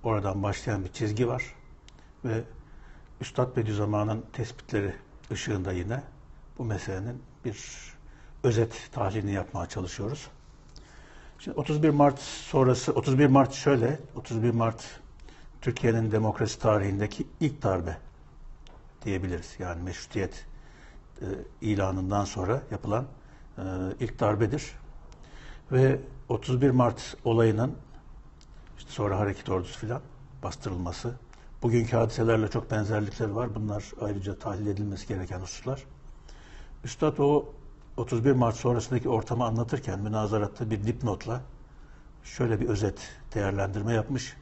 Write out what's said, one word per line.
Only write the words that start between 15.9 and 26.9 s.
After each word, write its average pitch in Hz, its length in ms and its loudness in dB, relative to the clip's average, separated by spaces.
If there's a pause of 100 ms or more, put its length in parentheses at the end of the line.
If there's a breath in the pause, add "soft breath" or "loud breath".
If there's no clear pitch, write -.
demokrasi 107 480 0
tarihindeki 101 680 2 (120)
ilk - 240 0
darbe 87 340 0 (1080)
diyebiliriz. 90 540 -4
Yani 87 240 -6
meşrutiyet, - 600 -6 (760 loud breath)
e, - 40 -8 (360)
ilanından 98 640 0
sonra 101 360 -2 (100)
yapılan, 110 340 -2 (520 loud breath)
e, 98 60 -8 (360)
ilk 113 200 -4
darbedir. 107 540 2 (1000 loud breath)
Ve 131 280 6 (300)
otuz 123 320 0
bir 139 80 8
Mart 120 540 2